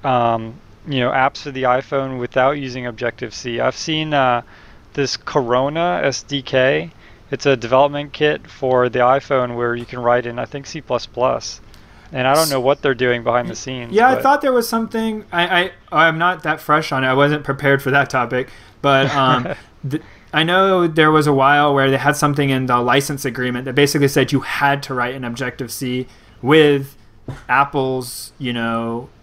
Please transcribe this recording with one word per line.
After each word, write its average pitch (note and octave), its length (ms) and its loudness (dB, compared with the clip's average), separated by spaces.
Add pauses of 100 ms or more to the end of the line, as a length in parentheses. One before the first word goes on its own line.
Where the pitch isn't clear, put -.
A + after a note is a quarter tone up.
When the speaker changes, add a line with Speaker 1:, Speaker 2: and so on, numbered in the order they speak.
Speaker 1:
um, A#2 480 0 (340)
you C#3 140 -2
know, B2 100 0
apps C3+ 300 0
for D3 100 -12
the C3 120 -6
iPhone C3 560 0
without B2+ 320 0
using C3 340 -8
Objective-C. A#2 720 -6
I've B2 160 0
seen, D#3 380 -6
uh, B2+ 300 2 (500)
this C#3 220 -4
Corona D3 880 -2
S C3+ 180 -2
D C#3+ 200 -8
K. C#3 500 0 (400)
It's - 140 -6
a C#3 100 4
development C#3 560 0
kit D3+ 340 -2
for B2+ 440 0
the A#2+ 100 -4
iPhone B2+ 560 2
where A#2+ 180 -2
you A#2+ 120 -8
can B2+ 140 -12
write A#2+ 260 2
in, A#2+ 120 -10
I B2 60 -6
think, C#3 240 -12
C D3+ 140 -12
plus - 240 -4
plus. B2 560 -4 (500)
And B2+ 160 -2
I C3+ 80 4
don't D#3+ 140 2
know C3+ 100 -2
what C3+ 220 0
they're C#3 120 0
doing A#2+ 300 0
behind A#2+ 240 0
the A2+ 80 -10
scenes, B2+ 380 -10
Speaker 2:
Yeah, A#3 160 6
I C4 60 2
Speaker 1:
but - 80 -6
Speaker 2:
thought C#4+ 180 2
there C#4 100 0
was A#3+ 160 2
something. A3+ 640 -4
I, F3+ 400 0 (220)
I, D#3+ 140 4
I'm D#3+ 100 0
not F3 260 0
that D#3 160 -2
fresh D#3 320 0
on C3 140 0
it. - 20 2
I C3 60 2
wasn't C#3+ 320 2
prepared C#3 360 0
for C#3 100 -4
that C#3 180 2
topic. B2+ 400 -2 (320)
But, C3+ 340 2
um, B2+ 400 2 (140)
Speaker 1:
<laughs> - 200 -12
Speaker 2:
th-, D3+ 120 -6 (320)
I D#3 100 2
know F#3 440 2
there D#3 220 4
was D#3 160 4
a D3 60 2
while C#3+ 420 4
where C3+ 160 2
they C3+ 60 2
had C#3+ 220 0
something C#3+ 320 0
in C3 160 0
the B2 160 0
license C3+ 420 0
agreement B2 400 -4
that C3 120 -6
basically C#3+ 340 4
said C3+ 240 0
you C3+ 80 2
had C#3 420 -2
to C#3 100 -10
write B2+ 220 -4
an C3 80 -10
Objective-C B2 840 -6 (360)
with C#3+ 560 4 (500)
Apple's, C3 920 -2
you B2 120 -6
know A#2 560 -4 (160)